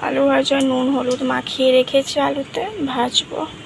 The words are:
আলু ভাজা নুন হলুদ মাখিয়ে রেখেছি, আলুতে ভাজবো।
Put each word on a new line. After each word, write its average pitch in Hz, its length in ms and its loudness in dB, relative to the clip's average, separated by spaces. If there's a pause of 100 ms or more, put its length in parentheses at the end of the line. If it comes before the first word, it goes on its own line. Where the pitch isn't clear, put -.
আলু 269 260 0
ভাজা 269 260 2 (120)
নুন 254 160 0 (100)
হলুদ 254 260 0 (100)
মাখিয়ে 254 460 0
রেখেছি, 269 380 2 (120)
আলুতে 277 360 -4 (280)
ভাজবো। - 480 -2 (260)